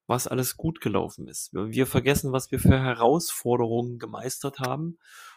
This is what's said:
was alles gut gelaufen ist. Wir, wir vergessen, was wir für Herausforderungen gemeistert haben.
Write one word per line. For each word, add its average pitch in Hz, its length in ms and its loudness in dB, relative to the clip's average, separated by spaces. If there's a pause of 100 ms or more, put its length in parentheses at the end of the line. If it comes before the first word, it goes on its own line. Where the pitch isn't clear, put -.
was 123 200 -2
alles 127 280 -2
gut 160 240 -6
gelaufen 95 480 -4
ist. - 240 -12
Wir, 107 200 -4
wir 123 160 2
vergessen, 139 440 0
was 127 200 -2
wir 135 100 0
für 131 180 8
Herausforderungen 120 1200 2
gemeistert 117 600 -8
haben. 143 380 -4 (400)